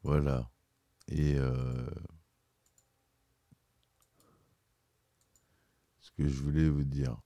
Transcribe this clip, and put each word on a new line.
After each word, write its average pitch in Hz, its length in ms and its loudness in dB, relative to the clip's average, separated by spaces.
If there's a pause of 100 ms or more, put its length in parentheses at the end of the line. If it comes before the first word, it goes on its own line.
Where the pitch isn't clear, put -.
Voilà. 69 480 0 (580)
Et, 73 300 0
euh, 64 520 -2 (4000)
ce - 120 -20
que 73 160 0
je 67 140 0
voulais 76 260 4
vous 71 160 4
dire. 67 420 -2